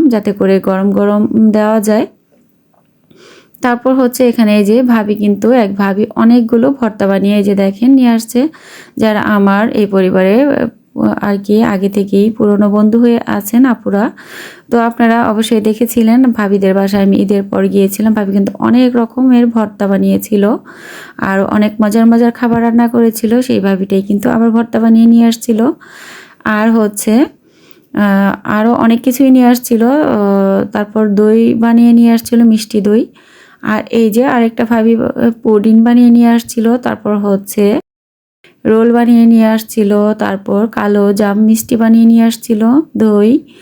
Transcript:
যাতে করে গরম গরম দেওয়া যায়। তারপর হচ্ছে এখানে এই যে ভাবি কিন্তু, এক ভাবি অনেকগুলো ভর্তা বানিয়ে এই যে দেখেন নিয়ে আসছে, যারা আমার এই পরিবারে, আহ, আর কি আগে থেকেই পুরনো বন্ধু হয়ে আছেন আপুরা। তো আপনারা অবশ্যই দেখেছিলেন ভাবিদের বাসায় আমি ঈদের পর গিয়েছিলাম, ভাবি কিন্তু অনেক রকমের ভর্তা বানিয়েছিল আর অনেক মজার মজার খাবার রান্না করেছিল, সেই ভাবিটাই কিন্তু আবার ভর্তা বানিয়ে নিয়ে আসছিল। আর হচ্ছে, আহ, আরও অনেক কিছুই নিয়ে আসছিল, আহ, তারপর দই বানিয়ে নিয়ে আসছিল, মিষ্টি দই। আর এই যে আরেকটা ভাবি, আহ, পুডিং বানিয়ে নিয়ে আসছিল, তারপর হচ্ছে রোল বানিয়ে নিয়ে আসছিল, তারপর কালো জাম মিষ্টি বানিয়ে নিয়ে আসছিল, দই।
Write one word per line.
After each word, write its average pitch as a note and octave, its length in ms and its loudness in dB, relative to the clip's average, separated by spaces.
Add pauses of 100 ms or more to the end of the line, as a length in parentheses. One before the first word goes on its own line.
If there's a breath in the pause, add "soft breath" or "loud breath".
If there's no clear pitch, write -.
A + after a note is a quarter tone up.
যাতে G#3+ 260 -2
করে F#3+ 260 0
গরম F#3+ 320 -2
গরম G3+ 300 0 (300)
দেওয়া G#3+ 300 0
যায়। G#3+ 240 -2 (1600 soft breath)
তারপর A#3+ 320 -2
হচ্ছে B3+ 340 0
এখানে A#3 300 0
এই G#3 80 2
যে G#3+ 180 2
ভাবি A3 320 0
কিন্তু, G#3 380 -2
এক G#3+ 220 0
ভাবি G3 280 -2 (120)
অনেকগুলো A#3 560 2
ভর্তা G#3+ 360 -4
বানিয়ে G3 300 0
এই G3+ 60 0
যে G3+ 120 -2
দেখেন G3 360 0
নিয়ে B3+ 200 4
আসছে, A3+ 280 -2 (580 loud breath)
যারা A3 300 0
আমার G3+ 420 2
এই G#3 180 0
পরিবারে, F#3+ 560 0
আহ, D4 160 -2 (640)
আর G#3 220 -2
কি G#3 200 -2
আগে G3+ 260 -2
থেকেই G3+ 420 0
পুরনো G#3 380 0
বন্ধু G#3+ 300 2
হয়ে A#3+ 280 2
আছেন G#3 380 -2
আপুরা। G#3 380 -2 (640 loud breath)
তো A#3+ 120 -2
আপনারা A#3 380 0 (100)
অবশ্যই G#3+ 340 -2
দেখেছিলেন A3+ 580 0 (120)
ভাবিদের G3 420 0
বাসায় G3 320 0
আমি G3 140 2
ঈদের G3 240 -2
পর G3 240 -4
গিয়েছিলাম, G3 460 0
ভাবি G3+ 200 -4
কিন্তু G3+ 260 -2
অনেক A#3+ 360 2
রকমের A#3+ 520 0
ভর্তা G#3+ 400 -4
বানিয়েছিল G3 560 -2 (760 loud breath)
আর G3 200 -4 (100)
অনেক G#3+ 320 -2
মজার A3 280 2
মজার A#3 240 2
খাবার A#3 300 -2
রান্না A#3 260 0
করেছিল, A3+ 440 -2 (100)
সেই A#3+ 180 -2
ভাবিটাই F#3+ 420 -2
কিন্তু G3+ 280 -4
আবার A#3 220 0
ভর্তা A3+ 280 -2
বানিয়ে A3+ 280 4
নিয়ে A#3 180 4
আসছিল। A3+ 340 -2 (880 loud breath)
আর G#3+ 260 -2
হচ্ছে, G#3+ 420 -2 (800 soft breath)
আহ, G3 380 0 (160)
আরও G#3+ 280 0
অনেক A#3 260 0
কিছুই C4 300 0
নিয়ে B3+ 160 4
আসছিল, A#3+ 360 0
আহ, G3+ 760 0 (120)
তারপর G#3 320 -4 (120)
দই G#3+ 240 2 (160)
বানিয়ে A#3 380 2
নিয়ে A#3 200 4
আসছিল, A#3 300 0
মিষ্টি A3 380 0
দই। G#3 220 0 (600 soft breath)
আর G#3+ 180 -4 (100)
এই A3+ 200 2
যে A#3 140 0
আরেকটা A#3+ 400 -2
ভাবি, A3+ 300 0
আহ, - 360 -2 (100)
পুডিং A3 420 2
বানিয়ে A#3+ 280 4
নিয়ে A#3 180 4
আসছিল, A#3 360 -2 (120)
তারপর A#3+ 420 -6
হচ্ছে G3+ 460 -2 (1000 soft breath)
রোল A3+ 260 2
বানিয়ে A#3 340 4
নিয়ে A3+ 220 4
আসছিল, A3 440 -2 (220)
তারপর G3+ 540 -4
কালো G#3 460 -2
জাম G3+ 260 -2
মিষ্টি A3 380 0
বানিয়ে A3+ 280 2
নিয়ে A3+ 180 4
আসছিল, A3+ 380 -2 (340)
দই। G#3+ 360 2 (300 loud breath)